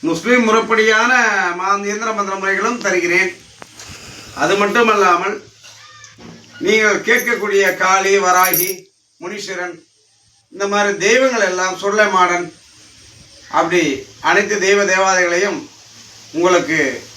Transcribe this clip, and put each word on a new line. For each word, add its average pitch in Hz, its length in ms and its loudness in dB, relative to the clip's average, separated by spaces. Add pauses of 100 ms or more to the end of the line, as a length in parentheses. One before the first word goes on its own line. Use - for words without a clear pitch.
முஸ்லீம் 185 440 2
முறைப்படியான 220 640 2 (460)
மா-, 190 180 -2 (120)
இயந்திர 214 260 -6
மந்திர 196 240 -4
முறைகளும் 220 480 -2
தருகிறேன். 180 460 0 (1120)
அது 190 180 2
மட்டுமல்லாமல், 202 760 2 (1300)
நீங்கள் 214 420 2
கேட்கக்கூடிய 196 760 0
காளி, 190 320 2 (120)
வராகி, 180 440 2 (500)
முனீஸ்வரன், 180 560 -10 (760)
இந்த 196 200 -6
மாதிரி 202 320 0
தெய்வங்கள் 233 460 2
எல்லாம், 185 320 -4
சுருளைமாடன், 185 680 0 (1080)
அப்படி 165 260 2 (460)
அனைத்து - 240 0 (100)
தெய்வ 202 160 4 (140)
தேவாதைகளையும் 185 680 0 (720)
உங்களுக்கு 160 480 2 (360)